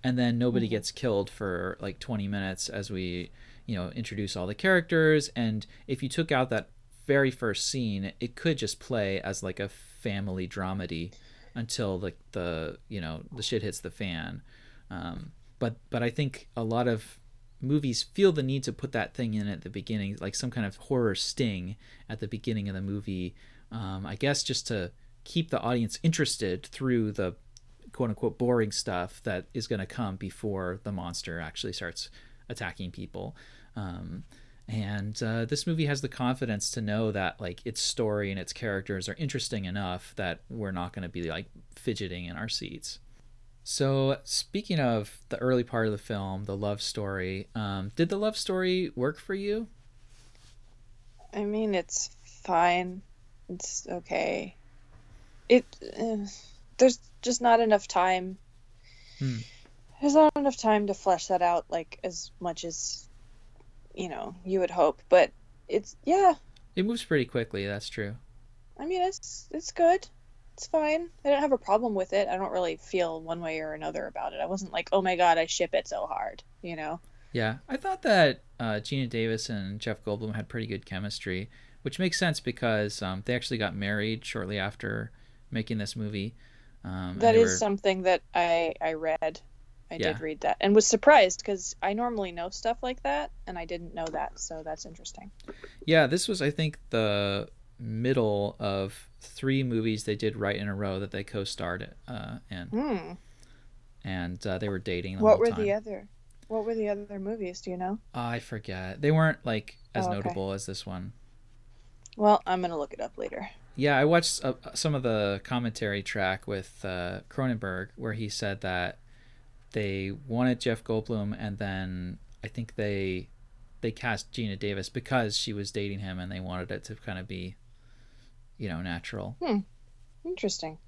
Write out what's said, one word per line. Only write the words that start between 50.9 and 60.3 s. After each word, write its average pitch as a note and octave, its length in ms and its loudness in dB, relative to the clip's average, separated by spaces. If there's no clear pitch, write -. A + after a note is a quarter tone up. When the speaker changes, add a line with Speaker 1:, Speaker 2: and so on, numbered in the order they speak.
Speaker 2:
I G3+ 120 -2
mean, G#3+ 300 0
it's - 500 -2
fine. F3+ 800 2
It's - 380 -8
okay. - 720 -4
It, A#3+ 180 8
uh, G#3+ 280 -2
there's B3+ 220 8
just A#3+ 200 0
not A#3 180 8
enough G#3+ 280 6
time. F#3 500 2
Speaker 1:
Hmm. B2 220 -2
Speaker 2:
There's C#4+ 140 4
not D4+ 220 10